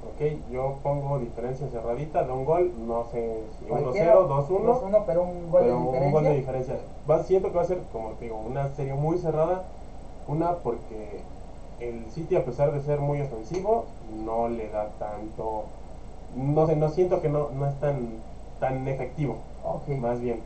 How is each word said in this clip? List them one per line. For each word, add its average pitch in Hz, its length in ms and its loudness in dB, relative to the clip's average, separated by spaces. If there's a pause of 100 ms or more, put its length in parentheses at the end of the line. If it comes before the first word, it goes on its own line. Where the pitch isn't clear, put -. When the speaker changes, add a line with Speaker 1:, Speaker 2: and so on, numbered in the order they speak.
Speaker 1:
Ok, 147 480 -2
yo 135 320 -2
pongo 143 360 0
diferencia 123 480 -4
cerradita 123 560 -2
de 131 80 -2
un 131 140 -2
gol, 175 260 4 (160)
no 117 240 0
sé 117 280 -2 (200)
si - 60 -12
Speaker 2:
Cualquiera, 127 520 6
Speaker 1:
uno 185 80 8
cero, - 20 0
dos 139 220 2
uno, 220 240 4
Speaker 2:
dos - 100 2
uno, 202 220 4
pero 175 180 4
un 175 280 -4
gol 175 100 8
de 160 80 6
Speaker 1:
pero 165 80 4
un 143 340 2
gol 151 120 6
de 151 120 6
Speaker 2:
diferencia. 127 380 -2
Speaker 1:
diferencia. 117 60 -4 (300)
Va, 165 140 6
siento 190 280 4
que 175 60 2
va - 60 4
a - 40 0
ser, 180 120 0 (140)
como 110 180 -6
te 110 140 -10
digo, 110 120 -6
una 139 380 -2
serie 135 180 -2
muy 156 260 2
cerrada. 160 440 2 (640)
Una, 165 300 2
porque 110 640 -6 (580)
el 117 320 -6
City, 165 240 -2
a 156 100 4
pesar 143 260 2
de 143 100 -2
ser 147 180 0
muy 143 220 0
ofensivo, 185 640 0 (380)
no 113 260 0
le 110 200 -4
da 107 200 -2 (100)
tanto, 110 640 -6 (720)
no 147 320 4
sé, 156 80 4
no 151 140 4
siento 180 320 4
que 151 80 2
no, 147 220 2
no 139 160 -2
es 139 120 -2
tan, 131 300 0 (500)
tan 131 280 0
efectivo, 139 500 -2 (280)
Speaker 2:
Ok. 165 220 -4 (120)
Speaker 1:
más 120 200 0
bien. 120 260 -2